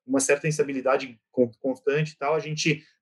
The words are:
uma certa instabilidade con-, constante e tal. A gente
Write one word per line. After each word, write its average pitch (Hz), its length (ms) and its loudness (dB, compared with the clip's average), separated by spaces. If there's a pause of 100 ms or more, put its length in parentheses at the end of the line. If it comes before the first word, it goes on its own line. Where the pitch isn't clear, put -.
uma 135 140 0
certa 139 280 2
instabilidade 135 720 0 (120)
con-, 123 280 2
constante 143 540 -2
e - 40 -20
tal. 143 180 0
A 156 40 0
gente 151 440 -2 (180)